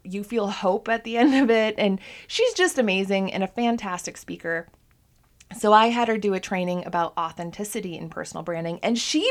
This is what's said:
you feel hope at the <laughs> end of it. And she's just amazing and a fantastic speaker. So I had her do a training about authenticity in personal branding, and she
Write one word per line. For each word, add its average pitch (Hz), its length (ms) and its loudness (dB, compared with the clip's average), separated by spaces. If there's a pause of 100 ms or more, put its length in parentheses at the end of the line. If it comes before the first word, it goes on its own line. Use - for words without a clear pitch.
you 196 200 -8
feel 208 260 -2
hope 202 400 0
at 226 160 0
the 226 120 -6
<laughs> 240 60 6
end 277 100 6
of 269 160 4
it. 220 280 4
And 196 240 2 (260)
she's 466 260 2
just 359 240 2
amazing 196 540 2
and 190 100 -4
a 190 60 -2
fantastic 208 720 -4
speaker. - 500 -8 (920)
So 208 120 4
I 220 160 8
had 233 200 0
her 220 100 0
do 202 160 0
a 185 60 -2
training 180 480 -4
about 170 280 -2
authenticity 175 800 -8
in 165 140 -12
personal 165 340 -10
branding, 170 380 -6
and 233 160 0
she 311 340 0